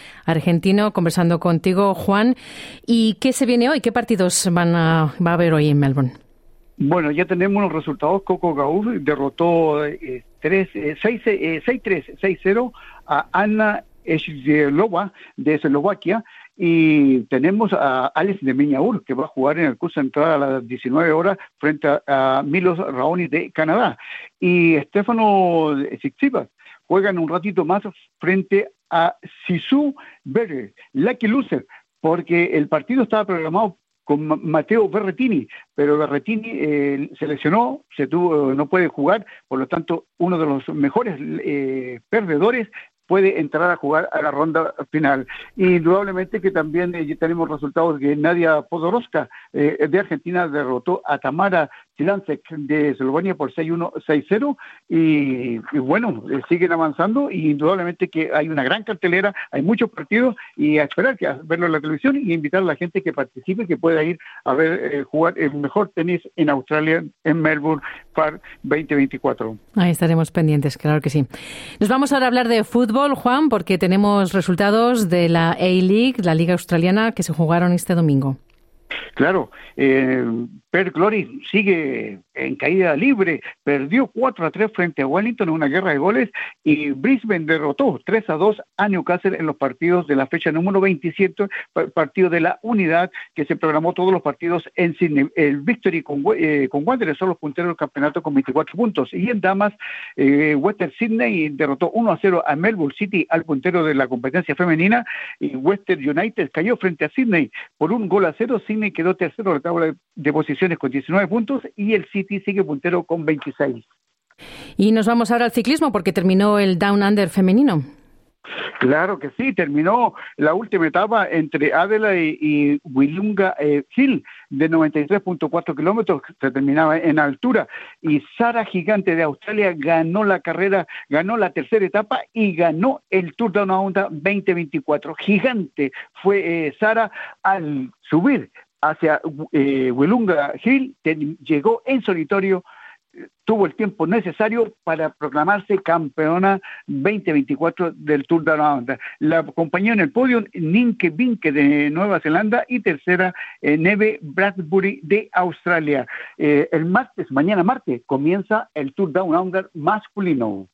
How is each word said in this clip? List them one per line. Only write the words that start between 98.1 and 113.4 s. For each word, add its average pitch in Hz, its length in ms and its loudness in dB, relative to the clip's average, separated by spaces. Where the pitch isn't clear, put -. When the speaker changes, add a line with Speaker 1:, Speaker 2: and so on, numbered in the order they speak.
Speaker 2:
con 151 100 -4
veinticuatro 135 420 0
puntos, 190 380 -2
y 185 160 -2
en 220 120 -2
damas, 196 320 0
eh, 143 400 4
Western 180 420 -2
Sydney 220 520 0
derrotó 143 420 -2
uno 226 200 2
a 160 80 0
cero 180 260 2
a 143 100 0
Melbourne 170 420 -2
City, 196 320 -2
al 165 140 0
puntero 160 420 0
de 156 80 2
la 135 140 2
competencia 131 480 -2
femenina, 180 500 2
y 139 160 -4
Western 160 520 -2
United 170 440 -2
cayó 208 260 -2
frente 170 280 -4
a 151 40 -2
Sydney 190 420 0
por 156 140 0
un 220 160 -2
gol 185 180 2
a 156 100 0
cero. 233 300 -2
Sydney 214 260 -4
quedó 175 240 0
tercero 185 360 -4
en 160 60 2
la 135 40 -8
tabla 170 260 -2
de, 151 80 -4
de 147 180 -2
posiciones 151 300 -2
con 139 100 -4
diecinueve 160 380 -2
puntos, 233 340 -2
y 208 180 -2
el 202 180 0
City 196 280 -4
sigue 196 240 -2
puntero 165 400 -2
con 160 220 -4
veintiséis. 139 580 -4